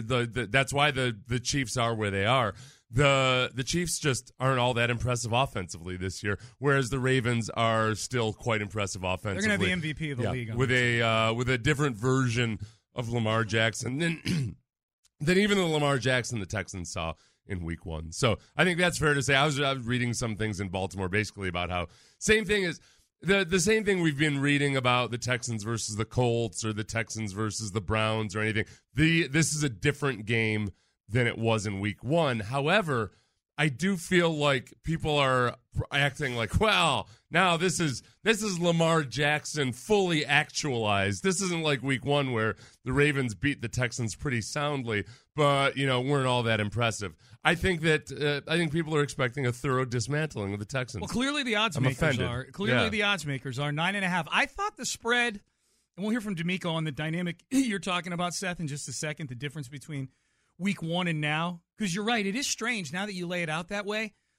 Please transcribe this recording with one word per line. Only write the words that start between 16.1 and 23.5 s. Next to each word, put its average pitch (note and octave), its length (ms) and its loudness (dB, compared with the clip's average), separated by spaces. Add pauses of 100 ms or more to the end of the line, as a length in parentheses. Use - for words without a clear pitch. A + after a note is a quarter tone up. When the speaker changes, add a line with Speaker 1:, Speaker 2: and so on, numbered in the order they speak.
Speaker 1:
the F#2+ 80 -6
Texans F#2 460 -6
saw E2 220 -4 (320)
in F#2 180 -6
week E2 220 -6
one. D#2+ 260 -8
So A2+ 260 0 (180)
I D#3 80 4
think F3+ 140 0
that's F3 200 2
fair D3 160 4
to C#3 80 0
say. C3+ 120 2
I C#3 120 6
was, C#3 120 0
I C#3 140 2
was C3 120 -4
reading A#2+ 280 0
some A2 240 -4
things G#2 240 -4
in G2 80 -2
Baltimore F#2+ 400 -4
basically G2+ 400 -2
about F2 220 -4
how F2 180 -4 (300)
same G#3+ 260 2
thing G3+ 180 0
is E3+ 160 -4 (420)
the, G3 240 4
the F3+ 140 0